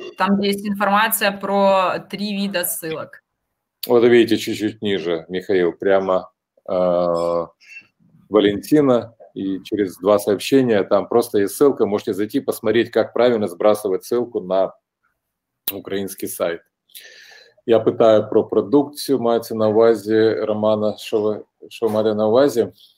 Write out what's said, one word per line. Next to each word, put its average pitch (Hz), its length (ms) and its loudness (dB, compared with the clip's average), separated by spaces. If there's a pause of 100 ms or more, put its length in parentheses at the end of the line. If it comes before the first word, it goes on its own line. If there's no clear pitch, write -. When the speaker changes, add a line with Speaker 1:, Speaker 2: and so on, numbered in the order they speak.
(180)
Speaker 1:
Там 196 220 0
есть 202 280 -4
информация 202 640 0
про 196 680 0 (100)
три 202 260 -6
вида 196 300 -4
ссылок. - 580 -10 (640)
Speaker 2:
Вот 120 160 4
видите, 117 340 6
чуть-чуть 104 440 -6
ниже, 87 480 -4
Михаил, 92 440 0
прямо, 95 560 0 (400)
э, 87 800 0 (840)
Валентина, 110 840 2 (200)
и 95 300 -6
через 98 340 -4
два 101 220 2
сообщения 107 640 0
там 98 240 0
просто - 320 0
есть 101 160 -2
ссылка, 135 300 2
можете 101 280 -4
зайти, 107 280 -4
посмотреть, 113 500 -2
как - 220 -2
правильно 113 340 2
сбрасывать 95 560 0
ссылку 117 380 -4
на 92 320 -2 (1000)
украинский 98 540 -8
сайт. 85 340 -6 (1040)
Я 113 140 4
питаю 113 500 4
про 107 180 0
продукцію, 127 720 0
мається 117 360 -2
на 110 120 0
увазі, 110 680 2
Романа, 107 640 -2
що - 240 -4
ви, 104 220 -2 (260)
що - 180 -6
ви 107 60 -2
маєте 107 220 0
на 107 120 0
увазі? 120 400 2 (300)